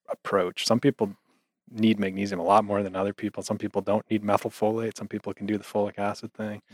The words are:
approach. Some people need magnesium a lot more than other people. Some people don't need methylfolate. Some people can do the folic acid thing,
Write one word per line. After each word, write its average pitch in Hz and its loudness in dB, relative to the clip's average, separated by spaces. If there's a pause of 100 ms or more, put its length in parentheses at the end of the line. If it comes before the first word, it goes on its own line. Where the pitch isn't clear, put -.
(100)
approach. - -2
Some 117 4
people 113 0 (540)
need 110 4
magnesium 98 -2
a 85 -2
lot 101 6
more 104 0
than 95 -4
other 101 0
people. 101 -6
Some 107 -4
people 101 -4
don't 101 0
need 107 2
methylfolate. 107 0
Some 104 -10
people 104 -6
can 101 -10
do 104 0
the 98 -4
folic 104 -2
acid 104 -4
thing, 107 -8 (140)